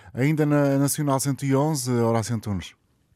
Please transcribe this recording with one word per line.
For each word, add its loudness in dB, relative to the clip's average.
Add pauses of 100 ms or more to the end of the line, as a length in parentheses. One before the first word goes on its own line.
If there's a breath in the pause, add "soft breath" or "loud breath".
(140 loud breath)
Ainda 2
na 2
Nacional 0
cento -4
e 2
onze, 0
Horácio 0
Antunes. -6 (400)